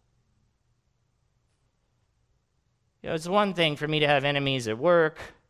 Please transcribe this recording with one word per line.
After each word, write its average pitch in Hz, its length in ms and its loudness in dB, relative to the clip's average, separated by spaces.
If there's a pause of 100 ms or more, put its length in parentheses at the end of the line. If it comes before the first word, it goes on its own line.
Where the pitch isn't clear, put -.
(3000)
You - 60 -12
know, 160 80 -4
it's 160 100 -6
one 196 280 0
thing 160 240 0
for 147 100 -6
me 151 140 0
to 151 60 2
have 143 180 2
enemies 139 420 -2
at 110 100 -2
work 160 420 2 (300)